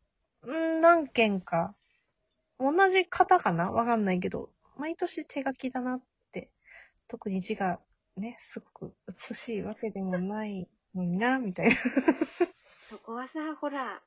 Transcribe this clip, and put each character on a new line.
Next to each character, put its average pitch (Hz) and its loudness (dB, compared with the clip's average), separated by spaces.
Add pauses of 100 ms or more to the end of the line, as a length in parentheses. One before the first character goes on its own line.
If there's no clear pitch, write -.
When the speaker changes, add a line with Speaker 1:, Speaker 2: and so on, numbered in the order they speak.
(440)
Speaker 1:
う 247 -8
ん、 320 0
何 330 8
件 202 2
か、 180 -2 (840)
同 330 4
じ 370 2
方 359 4
か 196 0
な？ 175 0
わ 233 0
か 233 2
ん 214 2
な 190 2
い 180 0
け 185 -4
ど、 - -8 (260)
毎 320 -6
年 339 -6
手 277 -8
書 269 -2
き 254 -8
だ 254 -6
な 254 -4
っ 254 -8 (280)
て。 - -12 (560)
特 226 -10
に 190 -2
字 214 -4
が 185 -2 (380)
ね、 220 -8
す - -14
ご - -16
く - -20 (340)
美 220 -8
し 233 -8
い 190 -4
わ 196 -6
け 214 -6
で 190 -6
も 185 -2
な 208 -4
い 196 -8 (280)
の 180 -4
に 175 0
な、 254 2
み 202 -4
た 165 -4
い 220 6
な。 254 6
<laughs> - 0 (340)
Speaker 2:
そ 214 -16
こ - -14
は 254 -8
さ、 311 -8
ほ 285 -4
ら、 254 -8